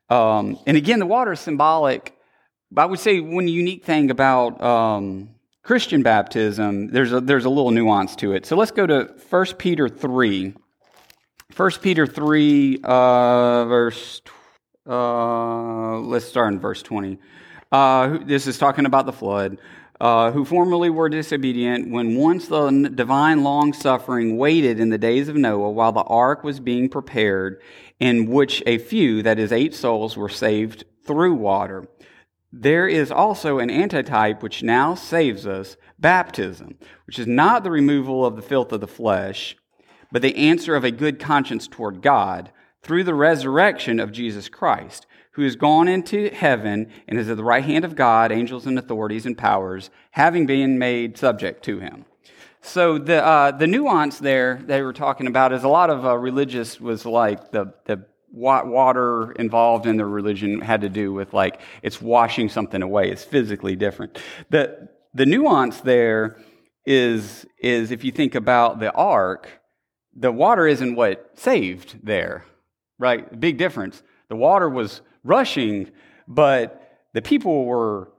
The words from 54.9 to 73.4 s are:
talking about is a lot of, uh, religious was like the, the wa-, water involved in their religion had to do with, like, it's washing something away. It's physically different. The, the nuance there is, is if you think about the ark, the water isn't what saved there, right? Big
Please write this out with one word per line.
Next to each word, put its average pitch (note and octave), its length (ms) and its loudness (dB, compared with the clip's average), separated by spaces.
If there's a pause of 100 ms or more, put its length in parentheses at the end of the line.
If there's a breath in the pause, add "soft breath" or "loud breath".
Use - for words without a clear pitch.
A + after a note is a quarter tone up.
talking C#3 340 -4
about C3 240 4
is B2+ 140 -2
a - 20 0
lot E3 220 4
of, C3 160 -2
uh, B2 120 2
religious B2+ 640 -4
was A#2 260 -8
like A2+ 460 0
the, G2 220 -4 (100)
the G2 220 -6 (260)
wa-, C3 340 0
water B2 680 0
involved A#2 520 2
in A2+ 120 0
their G#2 100 -2
religion G#2 540 -4
had A2 200 0
to G2+ 80 -4
do G2 240 -6
with, G2 200 -10
like, F#2+ 280 -2 (200 loud breath)
it's - 200 -10
washing A#2 480 0
something G2+ 320 -6
away. F#2+ 280 0
It's - 140 -10
physically G#2 520 -4
different. G2 420 -6 (320 loud breath)
The, - 400 -2 (240)
the C3+ 120 0
nuance D#3 560 2
there A2+ 560 2 (480 soft breath)
is, A#2+ 600 0 (140)
is A#2 320 -2
if A#2+ 120 -8
you C3 80 -4
think C3+ 240 -2
about A#2+ 440 2
the G#2+ 120 -4
ark, A2 580 0 (640)
the B2 160 0
water E3+ 360 2
isn't C3 280 0
what G#2+ 400 -2
saved G2 680 -4
there, F#2 420 -4 (540)
right? B2 400 -2
Big D3+ 180 0